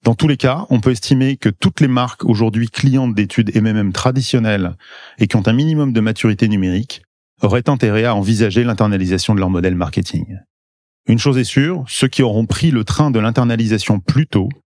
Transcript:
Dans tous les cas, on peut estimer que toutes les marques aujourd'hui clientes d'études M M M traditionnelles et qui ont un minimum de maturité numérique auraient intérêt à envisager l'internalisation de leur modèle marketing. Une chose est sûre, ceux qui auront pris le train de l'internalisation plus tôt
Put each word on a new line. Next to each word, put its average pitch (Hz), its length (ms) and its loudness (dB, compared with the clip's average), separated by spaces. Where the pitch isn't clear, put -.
Dans 117 120 2
tous - 120 0
les 143 80 2
cas, 135 340 -2
on 123 120 2
peut 131 100 2
estimer 135 460 0
que - 100 -2
toutes - 320 -2
les 147 80 4
marques 123 380 -2
aujourd'hui 113 420 0
clientes 131 480 0
d'études 104 400 -2
M 110 120 2
M 110 100 0
M 101 160 -2
traditionnelles 110 800 -2
et 110 100 2
qui - 100 0
ont 101 100 0
un 113 60 2
minimum 147 400 2
de 113 80 2
maturité 110 480 0
numérique 95 540 -2
auraient 113 280 0
intérêt 110 340 0
à 120 100 0
envisager 104 520 0
l'internalisation 98 680 0
de 98 60 2
leur 92 100 0
modèle 90 260 0
marketing. 87 640 -4
Une 113 120 4
chose 131 180 2
est 127 80 0
sûre, 147 420 -2
ceux - 220 -2
qui - 120 -2
auront 113 240 2
pris - 240 0
le 117 140 2
train 151 280 0
de 113 80 0
l'internalisation 113 840 0
plus 147 260 0
tôt 101 220 -2